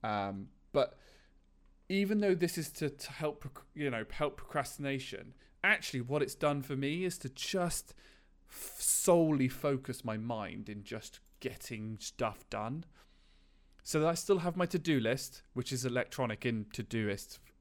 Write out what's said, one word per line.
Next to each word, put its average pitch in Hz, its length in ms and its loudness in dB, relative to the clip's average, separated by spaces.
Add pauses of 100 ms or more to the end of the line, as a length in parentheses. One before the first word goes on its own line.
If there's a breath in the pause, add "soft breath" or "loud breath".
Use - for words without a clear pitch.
um, 101 440 -2 (240)
but - 260 2 (920 soft breath)
even 202 320 4
though 202 120 6
this 170 240 2
is 160 140 -4
to, 151 180 -2
to - 220 -10
help 151 300 -4
proc-, - 340 -12
you 147 160 0
know, 110 180 -2
help 147 280 -2
procrastination, 135 960 -4 (300 soft breath)
actually 175 380 2
what 139 220 0
it's 135 120 -2
done 143 280 2
for 139 140 -4
me 147 260 -2
is 180 160 -2
to - 100 -8
just - 640 -2 (560 soft breath)
f-, - 300 -12
solely 156 680 6
focus 131 540 -2
my 110 140 -2
mind 107 520 -6
in 104 140 -8
just - 360 -10 (200)
getting 110 600 -8
stuff - 520 -4
done. 117 340 -4 (1000 soft breath)
So - 160 0
that 156 80 4
I 170 60 2
still 190 260 4
have 170 160 0
my 180 120 2
to-do 160 320 4
list, 117 420 0 (120)
which 123 200 -2
is 123 120 -2
electronic 123 600 -2
in 113 200 0
Todoist 107 720 -4 (220)